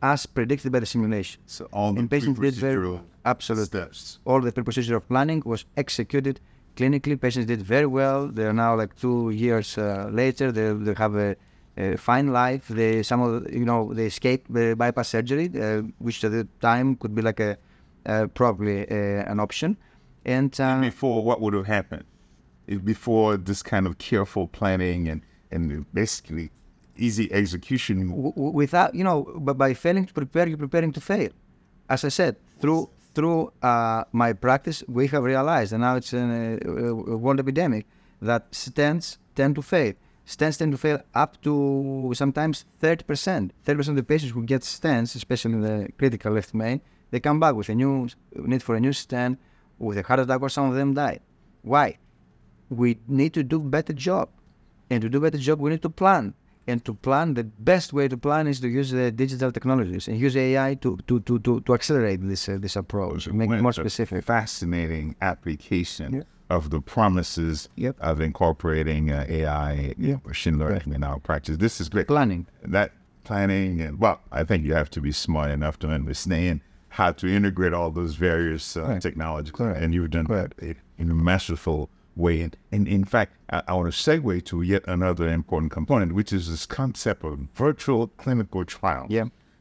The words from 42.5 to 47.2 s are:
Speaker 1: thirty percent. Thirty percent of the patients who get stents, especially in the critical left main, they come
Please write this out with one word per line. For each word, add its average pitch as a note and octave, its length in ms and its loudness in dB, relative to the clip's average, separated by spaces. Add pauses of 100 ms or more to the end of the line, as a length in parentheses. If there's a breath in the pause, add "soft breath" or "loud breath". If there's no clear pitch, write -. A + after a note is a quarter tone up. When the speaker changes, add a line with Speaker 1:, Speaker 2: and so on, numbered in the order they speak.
Speaker 1:
thirty D#3+ 240 2
percent. C#3 500 -2 (120)
Thirty D3 140 2
percent C#3+ 200 0
of A#2+ 60 0
the - 20 -16
patients D3+ 240 2
who A#2 140 -4
get C3 180 2
stents, A#2+ 540 0
especially A#2 380 -2
in G#2+ 80 0
the G#2+ 260 -2 (100)
critical A2+ 360 0
left G#2+ 200 -2
main, A2+ 260 -2 (300 soft breath)
they B2 80 0
come D3 220 2